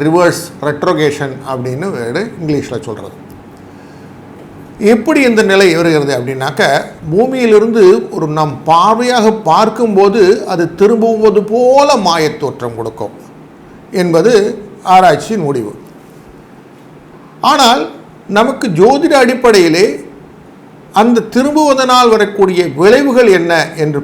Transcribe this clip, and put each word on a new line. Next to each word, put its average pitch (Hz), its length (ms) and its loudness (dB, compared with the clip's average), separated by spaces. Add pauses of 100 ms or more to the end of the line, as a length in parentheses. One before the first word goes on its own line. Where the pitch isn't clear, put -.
ரிவர்ஸ், 170 400 0 (240)
ரெட்ரோகேஷன் 147 680 -2 (200)
அப்படின்னு 127 420 -8
வேறு 123 260 -6 (200)
இங்கிலீஷில் 139 460 -6
சொல்கிறது. 98 300 -14 (1800)
எப்படி 285 360 0
இந்த 220 220 2
நிலை 196 160 4 (120)
வருகிறது 156 380 0
அப்படின்னாக்க, 131 460 -6 (500)
பூமியிலிருந்து 233 680 2 (340)
ஒரு 160 100 -4 (120)
நாம் 151 160 -2 (140)
பார்வையாக 220 640 2 (160)
பார்க்கும்போது 208 760 2 (300)
அது 170 140 -2 (160)
திரும்புவது 214 680 2
போல 262 460 2 (100)
மாயத் 165 360 -2
தோற்றம் 120 360 -8
கொடுக்கும் 113 380 -10 (840)
என்பது 175 300 2 (640)
ஆராய்ச்சியின் 185 540 2
முடிவு. 110 260 -6 (1800)
ஆனால் 269 320 0 (540)
நமக்கு 262 300 -2 (120)
ஜோதிட 277 340 4 (100)
அடிப்படையிலே 214 600 2 (1120)
அந்த 233 340 0
திரும்புவதனால் 262 800 2
வரக்கூடிய 202 480 0 (220)
விளைவுகள் 247 460 4 (100)
என்ன 170 160 0 (280)
என்று 147 220 -4